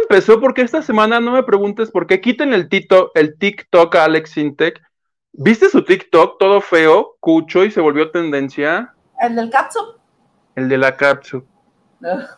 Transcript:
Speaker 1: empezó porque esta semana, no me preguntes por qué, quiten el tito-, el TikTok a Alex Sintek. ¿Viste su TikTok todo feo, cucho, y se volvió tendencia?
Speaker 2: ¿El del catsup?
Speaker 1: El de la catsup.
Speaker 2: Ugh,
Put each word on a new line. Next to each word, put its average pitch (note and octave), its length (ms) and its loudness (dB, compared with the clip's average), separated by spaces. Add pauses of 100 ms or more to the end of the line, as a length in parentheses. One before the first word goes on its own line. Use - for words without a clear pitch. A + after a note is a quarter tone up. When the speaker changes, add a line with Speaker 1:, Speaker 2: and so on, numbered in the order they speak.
Speaker 1:
empezó A3 400 2
porque B3+ 220 0
esta D4+ 200 -4
semana, A3 380 0
no A#3 120 -4
me B3+ 100 0
preguntes G#3 480 -2
por E3+ 160 -4
qué, F#3+ 140 0
quiten B3 320 -2
el F3 160 -2
tito-, F#3 460 0
el D#3 240 -2
TikTok F#3 580 0
a D#3+ 80 4
Alex D#3 280 -2
Sintek. D3+ 480 -4 (520)
¿Viste A3 380 2
su - 140 0
TikTok F#3 540 0
todo G3 220 2
feo, E3 600 2
cucho, E3 440 0
y G#3+ 60 -2
se G#3 100 -4
volvió D#3 300 0
tendencia? D#3 840 -6 (260)
Speaker 2:
¿El A#3 160 -4
del A3+ 140 -6
catsup? G#4+ 460 -6 (580)
Speaker 1:
El C3 140 -6
de C3 100 -2
la C3 180 0
catsup. C3+ 500 -4 (560)
Speaker 2:
Ugh, F3+ 360 -8